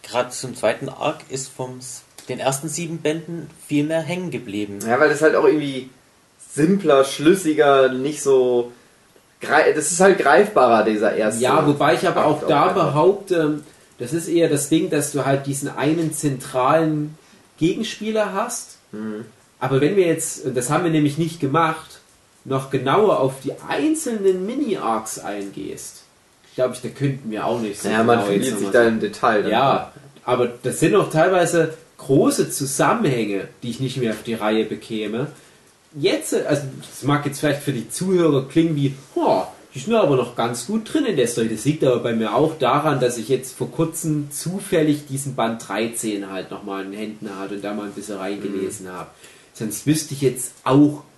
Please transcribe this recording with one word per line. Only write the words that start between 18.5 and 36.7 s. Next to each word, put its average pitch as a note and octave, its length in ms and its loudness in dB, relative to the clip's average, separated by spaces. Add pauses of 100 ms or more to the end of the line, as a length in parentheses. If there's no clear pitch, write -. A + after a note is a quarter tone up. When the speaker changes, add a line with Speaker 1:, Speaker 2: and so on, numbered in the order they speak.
Speaker 2:
Mhm. G#2+ 340 -8 (340)
Speaker 3:
Aber C3+ 220 0
wenn F3 140 2
wir F#3+ 120 6
jetzt, - 380 -4
und A#2+ 120 -4
das A#2+ 120 -4
haben D#3+ 140 2
wir E3+ 80 2
nämlich D3 260 2
nicht D#3+ 220 -4
gemacht, D#3+ 600 -2 (460)
noch C3+ 240 -4
genauer C#3+ 520 2
auf C3+ 220 0
die - 100 -6 (140)
einzelnen G#3+ 800 0
Mini-Arcs A3 760 -4
eingehst, - 840 -10 (520)
glaub B2 180 0
ich, - 80 -14
da A2+ 80 -8
könnten C3+ 420 -4
wir G2+ 140 -6
auch A#2+ 160 -2
nicht G#2 200 -6
so G2 60 -4
Speaker 2:
Ja, A2 160 2
man A#2 140 6
Speaker 3:
genau G2+ 80 0
Speaker 2:
verliert G2+ 200 2
Speaker 3:
jetzt A2 120 -2
Speaker 2:
sich G2+ 100 -2
Speaker 3:
nochmal G2 60 -4
Speaker 2:
da A#2+ 100 8
Speaker 3:
so A#2 60 6
Speaker 2:
im A2 100 0
Detail G#2 440 0
dann. G2 80 0
Speaker 3:
Ja, B2+ 400 2 (340)
aber B2 220 2 (160)
das B2 180 -4
sind F#3 140 4
auch E3 140 4
teilweise E3 640 2 (240)
große F3 520 2
Zusammenhänge, C3+ 960 0 (160)
die B2 60 -8
ich A2 100 -8
nicht B2+ 180 -4
mehr A2+ 140 -2
auf A2 120 -8
die A#2 100 -6
Reihe G#2+ 320 0
bekäme. A2 640 -6 (680)
Jetzt, F#3 380 -2
also D3 300 0 (260)